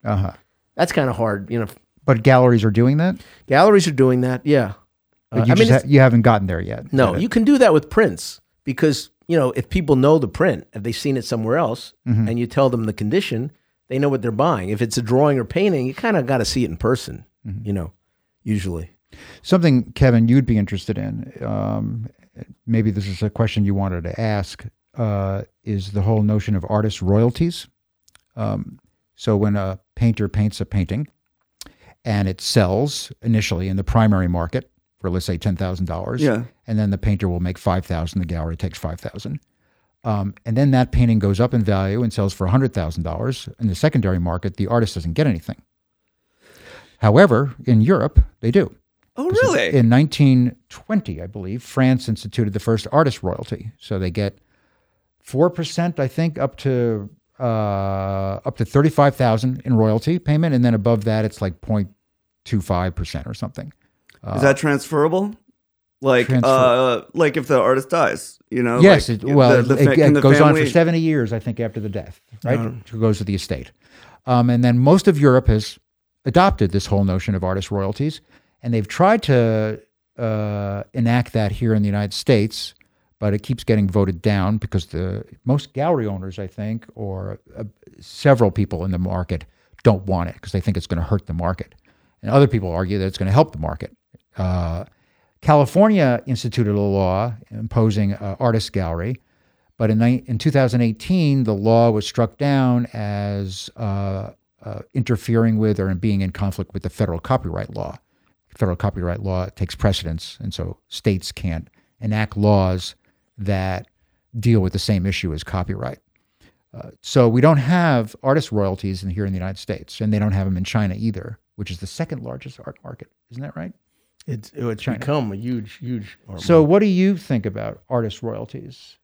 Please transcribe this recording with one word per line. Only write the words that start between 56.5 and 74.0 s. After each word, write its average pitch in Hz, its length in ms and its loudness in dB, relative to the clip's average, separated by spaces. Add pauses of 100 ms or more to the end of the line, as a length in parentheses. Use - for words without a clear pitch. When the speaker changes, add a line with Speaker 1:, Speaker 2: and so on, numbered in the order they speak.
Speaker 1:
to, 117 520 -2 (300)
uh, 98 1040 -4
up - 140 -8
to 117 60 0
thirty-five 143 520 2
thousand 127 480 0
in 127 100 0
royalty 110 440 2
payment, 151 360 0
and 123 100 2
then 117 100 2
above 110 300 0
that, 110 200 0
it's, - 180 -6
like, 92 180 -6
point 104 280 -2 (560)
two 107 160 -2
five 90 340 -2
percent - 320 -8
or 110 80 -10
something. - 380 -12 (420)
Speaker 3:
Is - 80 -20
Speaker 1:
Uh, - 180 -6
Speaker 3:
that 139 160 4
transferable? 160 800 -2 (680)
Like, 127 240 2
Speaker 1:
Transfer- 127 220 2
Speaker 3:
uh, 127 540 4 (120)
like, 156 240 2
if 127 100 -6
the 139 100 4
artist 131 300 2
dies, - 500 -2 (120)
you 123 120 -2
know? 120 180 0
Speaker 1:
Yes, 180 280 8
Speaker 3:
Like, 110 140 -2
Speaker 1:
it, 131 120 -2
well, 131 280 6
Speaker 3:
the, 127 120 2
the 143 80 4
Speaker 1:
it, - 40 6
Speaker 3:
fa-, 139 60 6
Speaker 1:
it 127 80 4
Speaker 3:
in 147 120 8
the 147 80 6
Speaker 1:
goes 139 200 8
on 151 120 8
for 156 60 4
Speaker 3:
family 147 120 0
Speaker 1:
seventy 165 300 2
years, 147 320 0
I 113 60 -4
think, 110 220 -6
after 113 200 -6
the 104 80 -8
death, 98 320 -10 (240)
right? 110 140 0
Speaker 2:
Oh. 113 160 -4 (180)
Speaker 1:
It 113 80 -6
goes 110 180 2
to 110 60 -6
the 101 100 -2
estate. 71 380 -6 (540)